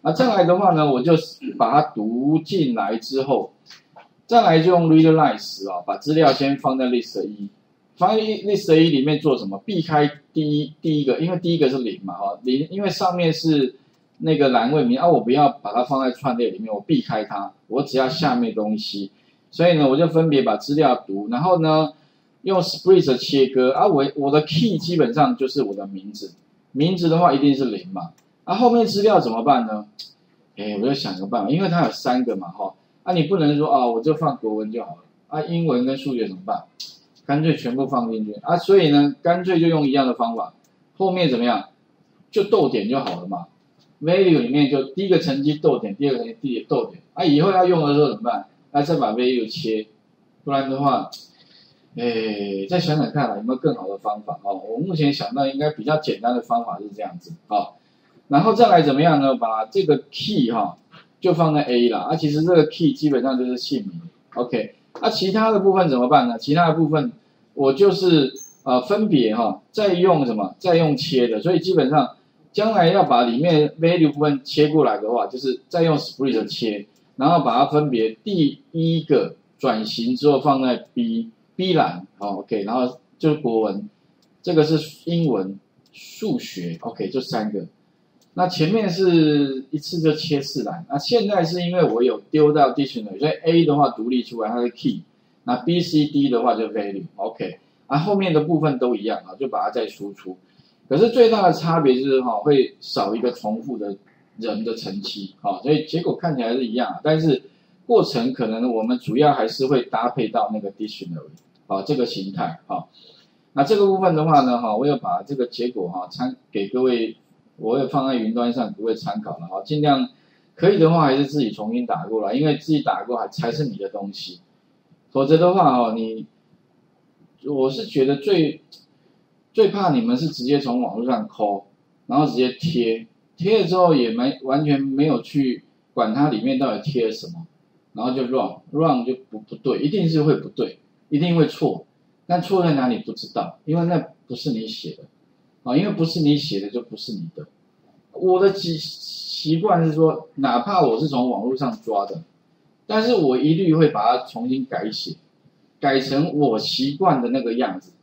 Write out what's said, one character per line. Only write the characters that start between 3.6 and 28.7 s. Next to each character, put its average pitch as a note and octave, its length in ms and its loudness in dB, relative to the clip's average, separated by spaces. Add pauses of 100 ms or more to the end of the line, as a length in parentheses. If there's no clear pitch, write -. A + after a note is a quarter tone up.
再 A#3 160 6
来 E3 180 6
就 E3+ 120 4
用 E3+ 180 4
read D#3+ 220 8
lines B2+ 600 0
啊， F2+ 140 -10
把 A#2 120 -4
资 D3+ 180 -2
料 D3+ 180 6
先 C#3 240 0
放 C3 220 -2
在 B2+ 80 0
list A#2 380 -2
一， G#2 220 -10 (480)
放 G3 200 2
在 A3 80 2
list G3+ 520 0
一 E3 140 6
里 C3+ 160 2
面 D3+ 140 0
做 D3 180 2
什 G#2+ 100 -8
么？ G2 160 -10
避 F#3 200 -4
开 D3 260 2 (240)
第 D#3+ 80 -2
一， D3 400 -2
第 D#3 180 0
一 C#3 60 -2
个， - 140 0
因 E3+ 120 -2
为 F3 60 -4
第 E3+ 160 -2
一 D#3 60 0
个 C3+ 100 4
是 C3+ 80 -2
零 G2+ 260 -6
嘛， F2+ 120 -10
哈， G2+ 260 -6
零， C3 300 -2
因 G3 100 -6
为 G3 80 -2
上 F3+ 260 -2
面 E3+ 160 2
是 D3+ 440 0 (420)
那 D#3 180 0
个 C#3 140 4
栏 B2 220 2
位 D3+ 120 2
名 B2 140 2
啊， E3+ 100 2
我 D3 140 4
不 A2 80 -4
要 C#3 180 4
把 - 240 -4
它 B2 120 -2
放 C3+ 200 -2
在 B2+ 80 0
串 B2+ 240 -4
列 A#2 140 0
里 F#2 80 -10
面， A2 160 -8
我 G2+ 80 -8
避 C#3+ 220 0
开 A2 200 -4
它， G2+ 300 -10 (140)
我 C3+ 160 -2
只 C3 160 -2
要 B2+ 100 0
下 C#3+ 240 0
面 A#2 220 -2
东 G#2+ 200 -2
西。 G2+ 360 -8 (400)
所 E3+ 180 4
以 E3+ 80 4
呢， D3 100 4
我 C3 80 4
就 E3 120 4
分 D#3+ 200 2
别 C#3+ 140 4
把 A2 160 0
资 - 160 -6
料 C#3+ 320 2
读， G2+ 240 -6
然 B2 140 -2
后 F3+ 180 4
呢， D#3 320 2 (480)
用 F#3+ 180 0
split E3+ 580 4
切 C3+ 280 2
割 B2+ 280 2
啊， - 120 2
我， D3 300 2
我 C#3 160 -2
的 D3+ 100 6
key F3 380 0
基 E3+ 180 -2
本 - 160 2
上 C3+ 240 0
就 C3 100 -2
是 C#3 140 -2
我 G2+ 140 -4
的 G2 100 -10
名 G2 260 -14
字， G2 220 -16 (380)
名 E3+ 260 0
字 E3+ 100 0
的 D#3+ 120 2
话 E3+ 120 6
一 C#3 60 0
定 C#3 160 4
是 C3 120 -2
零 F#2+ 240 -6
嘛， F2+ 200 -12 (340)
啊， F3+ 120 -4
后 A#3 160 4